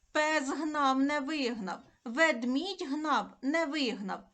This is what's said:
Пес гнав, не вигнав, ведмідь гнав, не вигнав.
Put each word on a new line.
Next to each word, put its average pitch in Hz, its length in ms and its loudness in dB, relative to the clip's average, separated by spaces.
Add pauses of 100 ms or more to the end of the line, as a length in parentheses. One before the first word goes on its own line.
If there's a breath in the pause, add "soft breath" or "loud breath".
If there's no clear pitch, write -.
(120)
Пес 302 360 2
гнав, 285 500 2
не 285 220 2
вигнав, 247 580 -2 (260 soft breath)
ведмідь 285 800 0
гнав, 277 440 0 (160)
не 320 240 2
вигнав. 202 540 -2 (140)